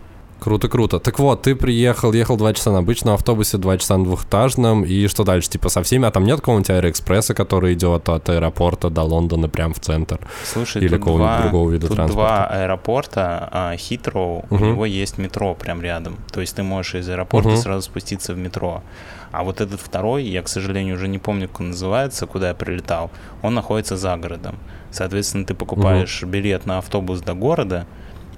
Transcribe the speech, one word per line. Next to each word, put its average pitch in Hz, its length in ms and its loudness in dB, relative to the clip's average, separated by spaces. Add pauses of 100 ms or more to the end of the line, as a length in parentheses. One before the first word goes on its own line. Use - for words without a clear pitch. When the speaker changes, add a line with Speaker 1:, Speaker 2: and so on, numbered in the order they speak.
(400)
Speaker 1:
Круто, 107 280 2
круто. 107 300 2
Так - 220 0
вот, 139 220 4
ты 135 120 4
приехал, 120 580 4
ехал 113 240 4
два 107 160 4
часа - 180 0
на 98 80 6
обычном 107 360 2
автобусе, 107 420 2
два 95 220 2
часа - 180 2
на 92 80 6
двухэтажном, 110 800 4
и 98 220 2
что 101 180 2
дальше? 92 240 2
Типа 85 220 -2
со 90 120 2
всеми, 127 240 4
а 107 40 4
там 95 140 4
нет 147 160 4
какого-нибудь 107 280 2
аэроэкспресса, 90 680 2
который 92 380 2
идёт 85 380 2
от 80 180 0
аэропорта 85 600 2
до 80 140 0
Лондона 82 440 2
прям 82 240 0
в - 80 -6
центр? 80 380 0 (260)
Speaker 2:
Слушай, 110 380 -2
Speaker 1:
Или 92 80 4
Speaker 2:
тут 101 80 2
Speaker 1:
какого-нибудь 85 380 4
Speaker 2:
два, 117 60 2
Speaker 1:
другого 85 280 2
вида 82 160 0
Speaker 2:
тут 104 100 0
Speaker 1:
транспорта? 82 300 2
Speaker 2:
два 104 200 2
аэропорта, 95 1040 -2
а, 87 240 -4
Хитроу, 92 760 -4
у 104 40 0
Speaker 1:
Мгм. 104 180 4
Speaker 2:
него 110 140 0
есть 98 300 -4
метро 95 380 -4
прям 85 260 -8
рядом. 85 360 -6 (140)
То - 120 -6
есть - 140 -8
ты 101 60 -4
можешь 95 340 -4
из 90 120 -6
аэропорта 92 420 2
Speaker 1:
Мгм. 110 60 4
Speaker 2:
сразу 98 260 -2
спуститься - 520 -8
в - 20 -8
метро. 90 460 -6 (500)
А 82 120 -4
вот 92 180 -4
этот 98 180 -6
второй, 120 440 -4
я, 90 180 -4
к - 60 -8
сожалению, 95 480 -4
уже 95 120 -4
не 98 100 -4
помню, 95 300 -4
как - 120 -12
он 87 100 -6
называется, 92 560 -4
куда 92 220 -4
я 87 60 -4
прилетал, 87 560 -6 (300)
он 110 140 -2
находится 107 420 -2
за 92 220 -2
городом. 87 380 -10 (340)
Соответственно, 95 560 -4
ты 95 80 -4
покупаешь 95 680 0
Speaker 1:
Мгм. 90 100 -6
Speaker 2:
билет 98 340 -2
на 95 120 -2
автобус 92 420 -4
до 87 140 -6
города, 98 520 -2 (520)